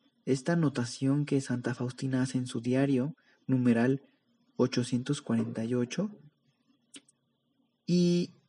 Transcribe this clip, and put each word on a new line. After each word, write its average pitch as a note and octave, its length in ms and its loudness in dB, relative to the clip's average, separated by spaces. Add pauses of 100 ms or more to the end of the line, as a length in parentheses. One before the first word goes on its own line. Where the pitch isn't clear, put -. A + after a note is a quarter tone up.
(240)
esta C#3 280 0
anotación C#3 720 0
que C#3+ 160 0
Santa B2 340 -4
Faustina B2+ 480 -4
hace B2+ 160 -2
en B2 80 -2
su B2 140 -6
diario, C3 540 0 (320)
numeral B2+ 560 2 (540)
ochocientos B2+ 680 0
cuarenta A2+ 420 -2
y A#2 100 -2
ocho, B2 360 -2 (1800)
y, F3 480 2 (140)